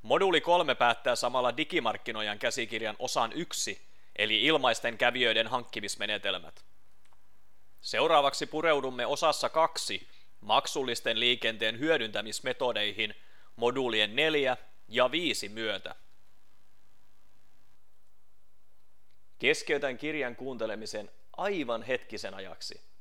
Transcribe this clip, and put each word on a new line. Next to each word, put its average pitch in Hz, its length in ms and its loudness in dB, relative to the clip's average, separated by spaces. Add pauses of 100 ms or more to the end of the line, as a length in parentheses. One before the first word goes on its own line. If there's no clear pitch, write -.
Moduuli 160 380 6
kolme 170 340 6
päättää 120 420 4
samalla 123 400 2
digimarkkinoijan 110 800 0
käsikirjan 110 600 -2
osan 120 340 0
yksi, - 560 -4 (280)
eli 107 260 4
ilmaisten 127 560 4
kävijöiden 120 480 4
hankkimismenetelmät. 104 1160 -4 (1160)
Seuraavaksi 139 640 4
pureudumme 135 600 2
osassa 139 420 2
kaksi - 600 0 (320)
maksullisten 120 800 2
liikenteen 113 580 2
hyödyntämismetodeihin 110 1400 0 (420)
moduulien 117 600 4
neljä 143 400 4 (320)
ja 120 220 4
viisi 135 380 0
myötä. 107 460 -4 (3500)
Keskeytän 143 600 2
kirjan 139 380 -2
kuuntelemisen 110 760 -6 (260)
aivan 147 460 -2
hetkisen 110 520 -4
ajaksi 95 460 -10 (200)